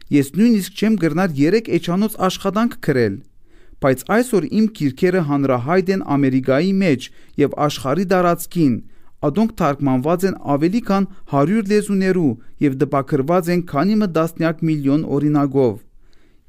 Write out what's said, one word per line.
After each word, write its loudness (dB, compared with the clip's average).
Ես 2
նույնիսկ 2
չեմ 0
գրնար 0
երեք 2
էջանոց -2
աշխատանք -2
գրել, 0
բայց 0
այսօր 0
իմ 0
քիրքերը 0
հանրահայտ 0
են -2
Ամերիկայի 2
մեջ 2
և 2
աշխարհի -2
տարածքին, 2
ադոնք 0
թարգմանված 0
են -4
ավելի 0
քան 0
հարյուր 0
լեզուներու 0
և 0
տպագրված 0
են 0
քանի 0
մը 2
տասնյակ -2
միլիոն 0
օրինակով։ 2